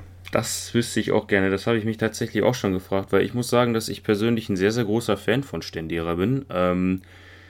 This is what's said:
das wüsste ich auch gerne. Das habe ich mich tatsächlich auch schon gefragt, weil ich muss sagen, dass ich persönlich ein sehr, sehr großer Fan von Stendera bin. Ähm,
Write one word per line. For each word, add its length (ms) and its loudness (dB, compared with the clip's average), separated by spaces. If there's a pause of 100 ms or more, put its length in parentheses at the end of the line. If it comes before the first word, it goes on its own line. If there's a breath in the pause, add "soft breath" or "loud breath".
(320)
das 420 -4
wüsste 280 0
ich 100 -2
auch 160 2
gerne. 220 2
Das 180 -2
habe 100 2
ich 60 -2
mich 140 -2
tatsächlich 460 -2
auch 120 2
schon 160 0
gefragt, 400 -2
weil 120 6
ich 100 -4
muss 160 -2
sagen, 240 4
dass 160 -2
ich 140 -10
persönlich 440 0
ein 80 0
sehr, 160 2
sehr 140 0
großer 320 0
Fan 260 0
von 180 -8
Stendera 520 -4
bin. 360 0
Ähm, 520 2 (480 loud breath)